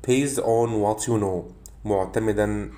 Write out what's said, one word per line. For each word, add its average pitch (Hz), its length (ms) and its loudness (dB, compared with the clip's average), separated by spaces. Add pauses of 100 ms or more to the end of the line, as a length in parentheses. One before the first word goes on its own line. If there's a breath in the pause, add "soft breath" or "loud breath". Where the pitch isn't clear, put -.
Based 131 300 2
on 117 320 2
what 107 380 0
you 113 140 2
know. 92 300 -4 (340)
معتمدًا 104 920 0